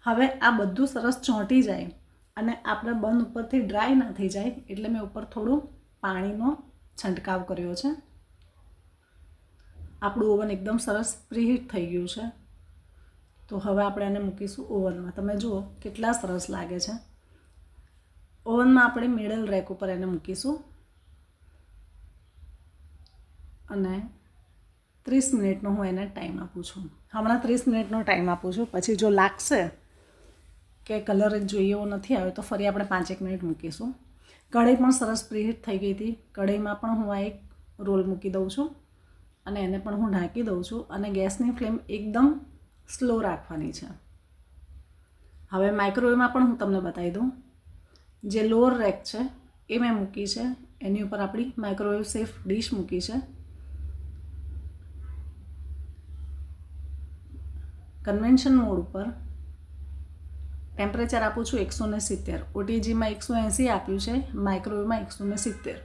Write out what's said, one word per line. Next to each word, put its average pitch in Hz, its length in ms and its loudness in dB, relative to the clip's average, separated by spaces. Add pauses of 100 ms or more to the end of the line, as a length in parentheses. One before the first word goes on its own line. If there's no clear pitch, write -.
હવે 240 240 4
આ 240 240 4
બધું 202 360 2
સરસ 254 320 0
ચોંટી 220 420 4
જાય 180 300 0 (460)
અને 226 160 0 (120)
આપણા 226 280 -2
બન 220 280 2
ઉપરથી 233 400 0
ડ્રાય 214 340 2
ના 247 160 4
થઈ 190 180 -2
જાય 196 200 -4 (200)
એટલે 214 200 -6
મેં 220 120 0
ઉપર 202 240 -8
થોડું 240 360 0 (400)
પાણીનો 208 560 0 (380)
છંટકાવ 185 480 -2
કર્યો 175 320 -4
છે. 269 140 -2 (2000)
આપણું 208 280 0
ઓવન 208 220 2
એકદમ 202 260 -2
સરસ 226 380 -2 (140)
પ્રીહીટ 233 400 0
થઈ 175 160 -2
ગયું 175 220 -4
છે. 226 240 -8 (1160)
તો 208 80 -4
હવે 202 260 2
આપણે 202 220 0
એને 202 140 0
મૂકીશું 196 460 -6
ઓવનમાં. 185 500 -2
તમે 202 200 -2
જુઓ 208 260 -2 (200)
કેટલા 220 300 -2
સરસ 185 380 -2
લાગે 175 300 -6
છે. 202 140 -4 (1500)
ઓવનમાં 247 400 8
આપણે 240 220 2
મિડલ 220 400 0
રેક 190 200 0
ઉપર 185 220 -4
એને 185 160 -2
મૂકીશું 185 580 -2 (3000)
અને 196 400 -2 (960)
ત્રીસ 262 280 4
મિનિટનો 202 360 2
હું 202 160 2
એને 185 200 0
ટાઈમ - 340 -8
આપું 180 240 -10
છું. 180 280 -12 (220)
હમણાં 226 280 2
ત્રીસ 247 260 2
મિનિટનો 220 340 2
ટાઈમ 180 280 6
આપું 180 240 0
છું. 226 180 0
પછી 196 240 2
જો 208 140 6
લાગશે 196 600 4 (1160)
કે 214 160 -2
કલર 208 360 4
જ 202 80 0
જોઈએ 196 260 4
એવો 208 140 0
નથી 202 300 0
આવ્યો 185 160 0
તો 208 100 -8
ફરી 202 260 0
આપણે 202 180 0
પાંચેક 190 360 -2
મિનિટ 185 220 -4
મૂકીશું. 170 520 -4 (580)
કઢાઈ 240 220 8
પણ 254 140 6
સરસ 226 400 2
પ્રીહીટ 220 340 -2
થઈ 202 140 -2
ગઈ 196 160 0
હતી. 220 240 -4 (140)
કઢાઈમાં 202 440 0
પણ 226 140 -4
હું 220 260 0
આ 196 40 0
એક 202 200 -4 (400)
રોલ 190 260 2
મૂકી 190 240 -2
દઉં 190 200 0
છું 285 260 -2 (720)
અને 202 160 -4
એને 190 160 0
પણ 208 180 -4
હું 208 160 2
ઢાંકી 185 300 0
દઉં 185 220 0
છું 226 240 -8
અને 202 220 -4
ગેસની 196 420 0
ફ્લેમ 233 280 -2 (100)
એકદમ 214 500 2 (500)
સ્લો 233 320 0
રાખવાની 160 500 -4
છે. - 160 -12 (1600)
હવે 196 220 4
માઇક્રોવેવમાં 247 580 4
પણ 254 180 6
હું 233 100 2
તમને 196 220 2
બતાવી 175 320 -2
દઉં. 240 200 0 (920)
જે 214 240 2
લોઅર 240 300 6
રેક 202 260 2
છે - 160 -8 (500)
એ 220 80 0
મેં 240 160 2
મૂકી 202 340 -2
છે, 240 280 -4 (260)
એની 202 200 0
ઉપર 202 180 -4
આપણી 220 380 -2
માઇક્રોવેવ 208 460 0
સેફ 214 440 -6
ડિશ 214 260 -4
મૂકી 180 280 -2
છે. 214 120 -6 (4000)
કન્વેન્શન 247 500 6
મોડ 214 240 4
ઉપર 190 260 -6 (1700)
ટેમ્પરેચર 226 460 0
આપું 214 240 0
છું 233 140 -2
એકસો 196 260 -2
ને 214 140 -2
સિત્તેર. 185 400 -4 (160)
ઓટીજીમાં 220 540 0
એકસો 208 260 -4
એંસી 226 340 2
આપ્યું 196 300 0
છે, 240 340 -2
માઇક્રોવેવમાં 208 680 -2
એકસો 202 240 -10
ને 202 100 -2
સિત્તેર. 196 500 -6